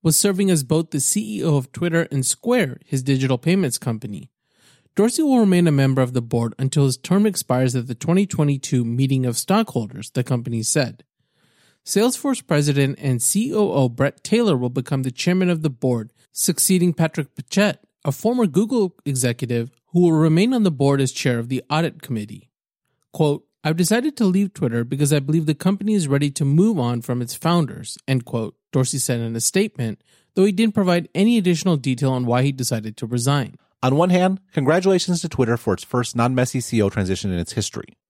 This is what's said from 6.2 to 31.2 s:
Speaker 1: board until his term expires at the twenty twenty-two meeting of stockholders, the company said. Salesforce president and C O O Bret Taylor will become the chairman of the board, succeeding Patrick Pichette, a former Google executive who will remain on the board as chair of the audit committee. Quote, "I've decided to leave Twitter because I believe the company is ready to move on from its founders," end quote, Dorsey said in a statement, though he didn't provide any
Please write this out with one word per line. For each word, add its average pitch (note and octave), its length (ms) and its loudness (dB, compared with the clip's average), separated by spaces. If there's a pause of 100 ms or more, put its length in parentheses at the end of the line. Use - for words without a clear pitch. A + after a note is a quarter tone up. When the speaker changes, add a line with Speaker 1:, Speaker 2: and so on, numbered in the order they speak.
Speaker 1:
board A#2 380 -2
until C#3 260 2
his C3 100 0
term G3+ 300 0
expires C3 500 0
at B2 120 -4
the A#2+ 80 -8
twenty F#3 320 0
twenty-two C#3 580 0
meeting C3 400 0
of A#2+ 100 -2
stockholders, B2+ 760 -2
the C3+ 120 -2
company A#2 380 -4
said. A#2 420 -4 (800)
Salesforce B3 600 -2
president C#3+ 560 0
and C3 180 0
C A3+ 320 -2
O G#3+ 200 0
O C3 180 2
Bret C3+ 340 -2
Taylor G#3+ 320 2
will B2 140 -2
become C3 320 -4
the C3 80 -2
chairman F3+ 400 0
of D#3+ 140 -2
the D3+ 80 0
board, A#2 420 -4 (180)
succeeding F3+ 640 0
Patrick D#3+ 400 -2
Pichette, - 460 -2 (240)
a D3 80 -2
former A#3+ 340 0
Google G3+ 500 0 (120)
executive A#2+ 640 -2 (160)
who F3 140 2
will F3 100 6
remain D#3+ 420 4
on A#3+ 80 2
the G3 80 4
board C#3 320 2
as C3 100 0
chair B2 280 -2
of A#2 100 -6
the C3 180 -4
audit D#3 360 -2
committee. G#2+ 480 -8 (600)
Quote, D3 320 0 (200)
"I've D#3 120 0
decided A#3 420 0
to A3+ 80 0
leave F#3+ 280 0
Twitter A#2 300 -2
because C3+ 280 -2
I D3+ 80 4
believe D3+ 280 0
the D3+ 80 0
company G3+ 400 -2
is E3+ 120 0
ready C#3+ 220 0
to C#3 160 -4
move F3+ 320 2
on A#2+ 240 -2
from B2 220 -4
its A#2 100 -10
founders," E3 640 -2 (100)
end C3 160 0
quote, A2+ 320 -6 (160)
Dorsey C3+ 260 -2
said A#2+ 240 -4
in A2+ 160 -6
a - 20 -4
statement, B2 600 -2 (320)
though F#3+ 100 2
he G#3 80 4
didn't G#3+ 240 0
provide F3+ 400 2
any A3+ 220 4